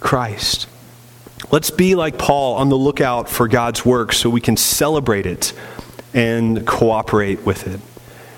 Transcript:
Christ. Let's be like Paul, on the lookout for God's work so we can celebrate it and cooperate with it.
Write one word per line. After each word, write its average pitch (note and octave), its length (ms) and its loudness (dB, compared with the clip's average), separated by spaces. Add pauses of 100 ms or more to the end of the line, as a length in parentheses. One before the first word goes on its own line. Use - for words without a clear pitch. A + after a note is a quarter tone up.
Christ. - 680 -2 (840)
Let's D3+ 200 2
be F#3 240 2
like D#3+ 220 0
Paul, C#3 380 0
on C3+ 160 2
the C3+ 60 4
lookout C3 520 0
for - 180 0
God's A#2 380 0
work A#2+ 300 2
so - 160 0
we A#2+ 100 2
can A2+ 160 2
celebrate C3 680 0
it - 260 -6 (640)
and A2+ 520 2
cooperate A2 800 0
with F#2+ 220 -2
it. F#2+ 140 -8 (580)